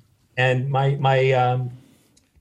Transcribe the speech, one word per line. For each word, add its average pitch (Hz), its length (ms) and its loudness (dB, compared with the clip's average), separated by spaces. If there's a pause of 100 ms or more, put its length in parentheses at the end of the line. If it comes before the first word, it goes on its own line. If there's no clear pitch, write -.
(360)
And 127 340 0
my, 139 260 0
my, 135 360 2
um, 127 380 0 (720)